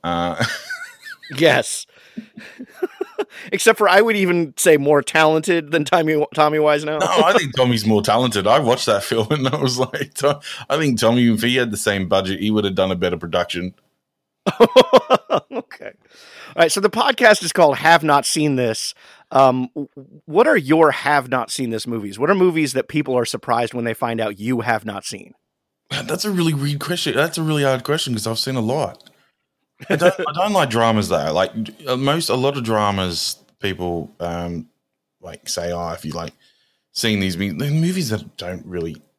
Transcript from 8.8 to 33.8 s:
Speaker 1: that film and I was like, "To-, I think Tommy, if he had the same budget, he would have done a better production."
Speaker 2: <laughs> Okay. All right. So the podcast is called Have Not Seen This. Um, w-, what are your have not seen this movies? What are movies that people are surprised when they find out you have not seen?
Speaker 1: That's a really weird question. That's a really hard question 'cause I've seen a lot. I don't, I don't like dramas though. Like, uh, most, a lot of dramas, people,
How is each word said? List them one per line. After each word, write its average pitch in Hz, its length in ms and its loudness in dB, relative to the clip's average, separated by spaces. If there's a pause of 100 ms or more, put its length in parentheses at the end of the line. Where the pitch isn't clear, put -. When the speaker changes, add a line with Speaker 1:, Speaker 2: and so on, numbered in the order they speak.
Speaker 1:
that 101 180 2
film 110 280 -2
and 135 160 0
I 143 140 -2
was 131 180 -2
like, 131 360 -4
"To-, 143 240 0 (300)
I 139 80 0
think 139 220 0
Tommy, 120 340 4
if 107 80 -2
he 120 140 0
had 123 160 0
the 101 60 -6
same 98 300 -2
budget, 95 320 0
he 107 120 0
would 107 140 2
have 95 100 -2
done 95 160 0
a 90 40 0
better 87 220 -2
production." 87 560 -4 (720)
Speaker 2:
<laughs> - 80 0 (960)
Okay. - 400 -12
All - 720 -20
right. 165 100 4
So - 80 -2
the 196 100 2
podcast 233 540 4
is 165 80 -6
called 147 260 4
Have 160 260 4
Not 143 220 4
Seen 151 300 0
This. 120 380 -2 (380)
Um, 127 440 4
w-, 143 120 -8 (380)
what 190 220 2
are 202 100 2
your 151 340 4
have 143 380 0
not 123 200 -4
seen 127 220 -4
this 110 160 -6
movies? 104 320 -8
What 147 100 0
are 202 60 4
movies 160 380 2
that 131 140 -4
people 135 300 -2
are 117 80 0
surprised 120 480 -4
when 120 120 -4
they 113 100 -4
find 113 260 -4
out 104 180 -6
you 117 220 -4
have 110 240 -2
not 101 200 -10
seen? - 280 -14 (560)
Speaker 1:
That's 156 360 -6
a 208 60 -2
really 170 220 0
weird 143 260 -4
question. 156 360 -4
That's 156 240 0
a 160 40 -2
really 151 200 0
hard 131 200 0
question 147 300 -4
'cause 110 140 -4
I've 113 120 -4
seen - 160 -4
a 120 60 0
lot. 120 480 -4 (800)
I 202 60 0
don't, 175 240 2
I 151 160 -4
don't 202 180 0
like 160 160 2
dramas 110 400 2
though. 78 240 -2
Like, 92 180 0 (360)
uh, 127 100 -2
most, 139 320 0
a 120 60 0
lot 135 220 0
of 123 60 -6
dramas, 104 760 -2 (220)
people, 87 600 -6